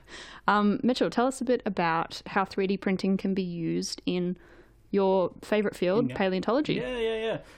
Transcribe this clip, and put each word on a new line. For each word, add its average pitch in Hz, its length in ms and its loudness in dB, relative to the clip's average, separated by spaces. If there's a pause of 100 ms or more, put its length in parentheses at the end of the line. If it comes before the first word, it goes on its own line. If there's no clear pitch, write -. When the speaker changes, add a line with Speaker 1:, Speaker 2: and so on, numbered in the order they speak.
(480)
Speaker 1:
Um, 208 340 4
Mitchell, 233 280 2
tell 240 160 2
us - 140 -2
a 247 40 -6
bit 240 220 2
about 170 600 -2
how 196 180 0
three 190 220 -2
D 190 100 2
printing 190 400 0
can 190 180 0
be 190 80 0
used 170 640 -4
in 180 300 0 (560)
your 190 400 4 (100)
favourite 208 340 0
field, 185 320 2
Speaker 2:
Yeah. 123 80 -8
Speaker 1:
paleontology. 190 580 0
Speaker 2:
Yeah, 247 220 -4
yeah, 226 200 -2
yeah. 220 220 -2 (200)